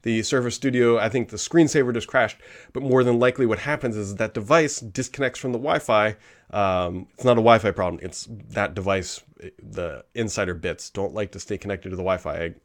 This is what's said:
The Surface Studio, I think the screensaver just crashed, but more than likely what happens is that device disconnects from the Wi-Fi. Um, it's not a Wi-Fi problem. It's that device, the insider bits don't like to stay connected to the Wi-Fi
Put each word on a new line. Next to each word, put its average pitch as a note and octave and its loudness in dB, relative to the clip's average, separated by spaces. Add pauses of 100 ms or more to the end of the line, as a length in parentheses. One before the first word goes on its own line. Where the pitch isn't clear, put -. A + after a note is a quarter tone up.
The A2+ 0
Surface B2 0
Studio, A#2+ 2
I A2 0
think A#2 -2
the G#2 -12
screensaver D3 2
just A2+ -4
crashed, A#2 0 (380)
but B2+ -6
more B2+ 4
than A#2+ 4
likely B2 2
what G#2+ 0
happens C#3 -4
is G2+ -6
that A2 -4
device C#3+ 2
disconnects B2 -6
from B2+ -4
the A#2 -4
Wi-Fi. A2+ 2 (360)
Um, F#2 -2
it's - -14
not B2 6
a A#2 4
Wi-Fi A2 6
problem. F2 -4
It's - -14 (220)
that G2+ -4
device, F#2+ -2 (400)
the F2 -8 (100)
insider G#2 -2
bits E2+ -8
don't F#2+ -6
like G#2 -6
to F#2 -14
stay - -8
connected G2 -8
to F#2 -8
the F#2 -6
Wi-Fi E2+ -4 (100)